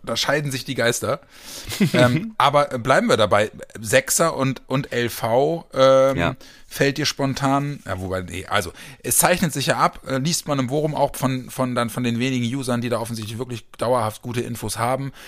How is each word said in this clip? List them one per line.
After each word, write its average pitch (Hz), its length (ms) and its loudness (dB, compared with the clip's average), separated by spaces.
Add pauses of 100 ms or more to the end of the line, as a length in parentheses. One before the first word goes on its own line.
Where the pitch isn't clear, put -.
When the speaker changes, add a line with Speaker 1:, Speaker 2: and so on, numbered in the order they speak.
Speaker 1:
da 113 120 -6
scheiden 143 360 0
sich 127 160 -6
die 135 80 -6
Geister. 117 500 0
Speaker 2:
<laughs> - 720 -2
Speaker 1:
Ähm, 127 420 4
aber, 143 380 4
äh, 131 40 -4
bleiben 143 300 4
wir 147 80 4
dabei. 107 340 4 (300)
Sechser 131 560 2
und, 135 300 -2
und 131 260 -4
L 120 160 -2
V, 135 640 0
ähm, 135 460 6
Speaker 2:
Ja. 165 180 0 (320)
Speaker 1:
fällt 139 300 0
dir 147 80 -2
spontan, 139 800 -2
ja, 95 120 -6
wobei, 92 220 -4
nee, 90 260 -8
also, 98 240 -2 (320)
es - 140 -2
zeichnet 170 380 2
sich 135 140 -4
ja 123 100 2
ab, 160 280 0
äh, 135 120 -2
liest 151 280 -2
man 147 120 -2
im 127 100 -2
Forum 147 260 -2
auch 139 220 0
von, 131 320 -2
von, 127 260 -4
dann 120 140 0
von 123 160 -4
den 117 140 0
wenigen 127 260 0 (100)
Usern, 123 280 -2
die 120 80 -4
da 113 100 0
offensichtlich 113 380 -8
wirklich 123 260 -10 (140)
dauerhaft 113 420 0
gute 123 220 -4
Infos 110 360 -8
haben, 131 320 -2 (180)